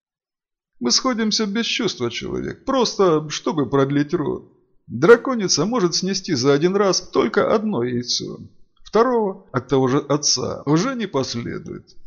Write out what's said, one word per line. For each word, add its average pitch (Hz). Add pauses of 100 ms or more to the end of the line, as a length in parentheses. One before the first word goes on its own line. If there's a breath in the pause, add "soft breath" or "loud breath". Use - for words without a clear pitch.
(800)
Мы 240
сходимся 220
без 220
чувства, 123
человек, 67
просто 185
чтобы 147
продлить 143
род. 135 (340)
Драконица 196
может 190
снести 190
за 131
один 175
раз 202
только -
одно 208
яйцо. 120 (540)
Второго 226
от 123
того 131
же 139
отца -
уже 180
не 220
последует, - (100)